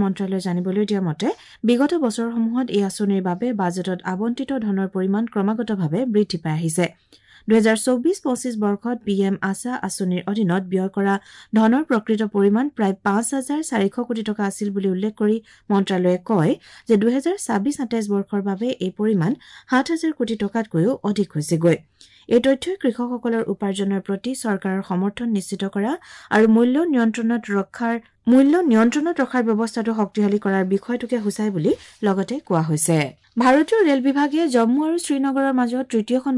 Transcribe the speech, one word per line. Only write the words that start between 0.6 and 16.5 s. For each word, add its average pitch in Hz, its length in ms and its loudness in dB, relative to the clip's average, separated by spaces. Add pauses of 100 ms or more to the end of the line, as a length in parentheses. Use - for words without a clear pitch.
দিয়া 202 180 0
মতে, 160 200 -2 (400)
বিগত 247 240 4 (120)
বছৰসমূহত 233 640 -2 (100)
এই 202 120 2
আঁচনিৰ 196 400 -2
বাবে 185 180 -4 (140)
বাজেটত 180 380 -4 (140)
আবণ্টিত 240 380 -4 (140)
ধনৰ 196 300 -2
পৰিমাণ 196 280 0 (100)
ক্ৰমাগতভাৱে 208 680 -2 (140)
বৃদ্ধি 202 300 0
পাই 156 160 -2
আহিছে। 165 280 -2 (600)
দুহেজাৰ 220 380 4
চৌবিশ 254 400 2
পঁচিশ 247 280 -2 (100)
বৰ্ষত 208 420 -2
পি 202 100 0 (120)
এম 196 80 0 (160)
আশা 240 220 -6 (140)
আঁচনিৰ 180 340 -2 (100)
অধীনত 196 400 0
ব্যয় 190 240 0
কৰা 196 200 2 (420)
ধনৰ 226 320 4
প্ৰকৃত 220 320 0 (140)
পৰিমাণ 202 300 4 (100)
প্ৰায় 196 200 0 (120)
পাঁচ 208 180 0 (120)
হাজাৰ 285 220 -4 (100)
চাৰিশ 196 220 0 (160)
কোটি 226 220 -4
টকা 208 200 -4
আছিল 208 260 -6
বুলি 196 200 0
উল্লেখ 214 260 -4
কৰি 214 160 2 (340)
মন্ত্ৰালয়ে 185 460 2 (120)
কয় 202 240 2 (340)